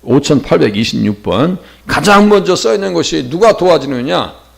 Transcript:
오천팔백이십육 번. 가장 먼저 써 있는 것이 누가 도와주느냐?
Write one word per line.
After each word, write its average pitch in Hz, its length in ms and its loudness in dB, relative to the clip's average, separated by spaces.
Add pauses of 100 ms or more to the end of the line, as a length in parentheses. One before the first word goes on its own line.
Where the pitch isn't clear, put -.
오천팔백이십육 117 1200 0
번. 143 340 -2 (280)
가장 202 440 2
먼저 185 260 2
써 226 180 -2
있는 196 200 -4
것이 156 360 -4
누가 190 280 2
도와주느냐? 139 760 -2 (240)